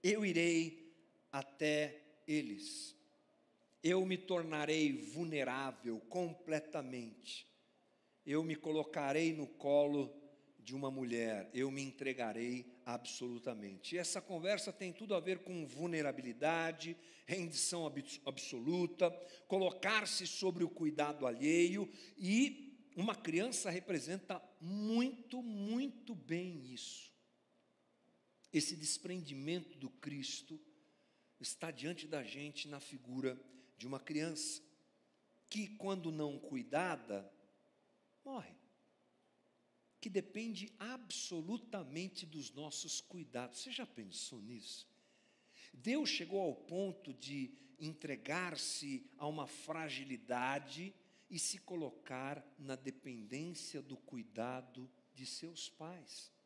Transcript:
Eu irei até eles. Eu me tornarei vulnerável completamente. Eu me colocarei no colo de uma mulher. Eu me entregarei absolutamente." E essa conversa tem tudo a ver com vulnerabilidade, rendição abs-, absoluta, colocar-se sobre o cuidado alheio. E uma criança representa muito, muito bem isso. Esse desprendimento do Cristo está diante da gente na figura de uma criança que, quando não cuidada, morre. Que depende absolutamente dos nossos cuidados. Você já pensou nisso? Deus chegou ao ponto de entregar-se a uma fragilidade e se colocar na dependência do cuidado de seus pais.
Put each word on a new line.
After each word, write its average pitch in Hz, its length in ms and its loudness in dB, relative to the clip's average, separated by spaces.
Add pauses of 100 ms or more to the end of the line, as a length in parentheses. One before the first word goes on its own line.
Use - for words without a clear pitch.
Eu 208 220 6
irei 165 680 4 (380)
até 151 680 2 (260)
eles. 120 680 -2 (880)
Eu 185 240 6
me 185 120 2
tornarei 156 760 4
vulnerável 131 1160 0
completamente. 151 1400 -2 (800)
Eu 151 180 4
me 160 120 0
colocarei 151 760 2
no 151 160 -2
colo 143 640 6 (460)
de 117 160 -8
uma 135 160 0
mulher. 117 600 2
Eu 135 180 2
me 135 100 -2
entregarei 123 840 -2 (200)
absolutamente." 120 1080 -4
E - 20 2
essa 180 240 0
conversa 185 520 0
tem 185 180 -4
tudo 202 240 0
a 170 60 4
ver 180 180 0
com 175 260 -4
vulnerabilidade, 156 1300 2 (280)
rendição 170 600 2
abs-, 139 400 -4
absoluta, 165 840 4 (360)
colocar-se 190 800 4
sobre 175 380 2
o 165 60 4
cuidado 147 560 2
alheio. 170 640 6 (280)
E 226 800 4
uma 196 200 2
criança 190 540 2
representa 180 720 -2 (180)
muito, 226 840 2
muito 226 720 -2
bem 165 580 -4
isso. - 400 -10 (1400)
Esse 156 240 2
desprendimento 156 1000 -4
do 135 120 -8
Cristo 147 680 -8 (800)
está - 300 -4
diante 156 380 -4
da 147 160 0
gente 143 440 -6
na 143 120 -8
figura 127 600 -2 (380)
de 117 80 -10
uma 135 140 -2
criança 151 600 0 (880)
que, 208 180 -2
quando 196 440 0
não 151 280 0
cuidada, 131 920 0 (920)
morre. 247 300 -8 (1500)
Que 220 80 -6
depende 202 720 -2
absolutamente 190 1500 -4
dos 151 260 -8
nossos 147 500 -4
cuidados. 123 580 -8
Você 262 120 -8
já 240 140 -4
pensou 107 560 -10
nisso? 107 460 -12 (840)
Deus 233 380 0
chegou 190 320 0
ao 180 140 2
ponto 175 580 -4
de 131 380 -4 (280)
entregar-se 151 1300 -2 (100)
a 147 120 -4
uma 143 180 -2
fragilidade 139 1500 -2 (380)
e 180 80 -6
se - 220 0
colocar 139 840 -4 (140)
na 135 180 -4
dependência 135 1040 -6
do 135 160 -8
cuidado 127 920 -6 (240)
de 131 100 -14
seus 165 460 -8
pais. 160 640 -12 (140)